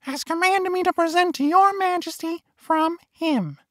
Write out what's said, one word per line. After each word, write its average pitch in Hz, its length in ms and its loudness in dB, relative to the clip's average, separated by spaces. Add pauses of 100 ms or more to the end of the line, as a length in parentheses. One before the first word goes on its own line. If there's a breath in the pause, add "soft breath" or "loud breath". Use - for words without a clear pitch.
has 269 240 -8
commanded 370 480 0
me 370 100 -2
to 359 100 0
present 339 420 0
to 269 100 -2
your 381 340 4
majesty 339 640 -4 (140)
from 320 420 0 (120)
him. 220 480 -2 (120)